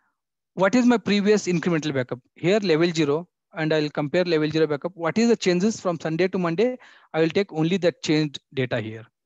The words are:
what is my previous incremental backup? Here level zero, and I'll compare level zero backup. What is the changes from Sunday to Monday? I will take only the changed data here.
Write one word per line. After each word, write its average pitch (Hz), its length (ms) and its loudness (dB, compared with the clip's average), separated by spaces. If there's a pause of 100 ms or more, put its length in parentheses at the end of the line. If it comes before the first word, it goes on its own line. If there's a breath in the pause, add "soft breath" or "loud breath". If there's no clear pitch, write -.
(560 soft breath)
what 190 180 2
is 247 140 4
my 240 100 4
previous 202 480 2
incremental 160 480 -2
backup? 127 260 -4 (140)
Here 196 260 0
level 175 320 2
zero, 156 360 0 (280)
and 156 160 -2
I'll 151 200 0
compare 151 320 0
level 156 260 0
zero 156 160 0
backup. 151 300 -4
What 165 240 -4
is 233 100 4
the 220 60 4
changes 185 440 0
from 175 200 -4
Sunday 165 300 -2
to 190 100 -4
Monday? 190 400 -2 (340 loud breath)
I 160 80 0
will 165 80 2
take 190 240 -2
only 165 240 0
the 170 160 0 (100)
changed 156 360 0 (160)
data 127 260 -4
here. 110 240 -12 (200)